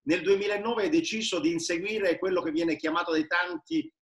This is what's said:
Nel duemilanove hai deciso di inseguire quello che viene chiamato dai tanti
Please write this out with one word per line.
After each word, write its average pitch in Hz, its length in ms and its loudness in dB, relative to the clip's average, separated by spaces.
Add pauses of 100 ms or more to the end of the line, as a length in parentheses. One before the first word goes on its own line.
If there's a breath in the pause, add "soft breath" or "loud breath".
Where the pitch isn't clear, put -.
Nel 165 140 2
duemilanove 208 640 0
hai 170 60 2
deciso 175 500 0
di 160 120 2
inseguire 175 680 -2
quello 185 240 0
che 165 100 -2
viene 160 240 0
chiamato 160 360 -2
dai 156 160 2
tanti 165 640 -2 (100)